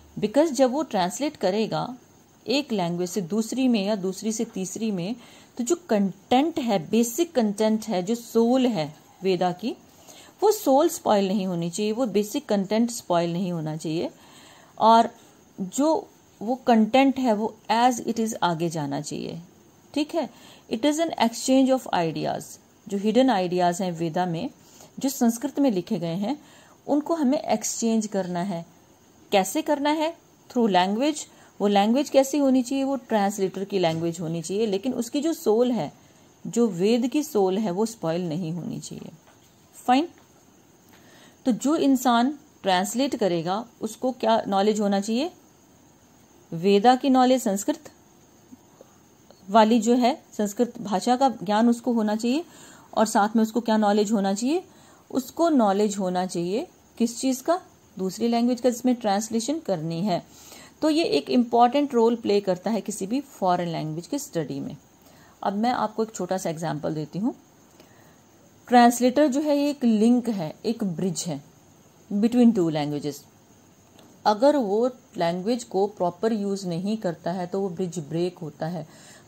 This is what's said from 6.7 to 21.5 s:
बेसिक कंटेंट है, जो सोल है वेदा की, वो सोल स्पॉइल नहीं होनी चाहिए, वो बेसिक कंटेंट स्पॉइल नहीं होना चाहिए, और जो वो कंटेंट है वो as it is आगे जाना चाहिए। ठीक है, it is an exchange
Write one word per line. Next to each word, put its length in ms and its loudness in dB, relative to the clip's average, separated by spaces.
बेसिक 440 0
कंटेंट 500 0
है, 180 -2
जो 120 -2
सोल 520 2
है 280 -2
वेदा 300 0
की, 240 -6
वो 100 6
सोल 360 4
स्पॉइल 400 0
नहीं 180 0
होनी 240 -2
चाहिए, 220 -2
वो 140 -2
बेसिक 400 -2
कंटेंट 440 0
स्पॉइल 420 -2
नहीं 200 -4
होना 240 -6
चाहिए, 340 -4
और 320 6
जो 480 0
वो 120 -4
कंटेंट 640 4
है 140 2
वो 240 -2
as 300 2
it 140 -4
is 280 -2
आगे 260 0
जाना 320 -4
चाहिए। 420 -10
ठीक 200 -2
है, 160 -2
it 80 -4
is 200 2
an 100 0
exchange 680 2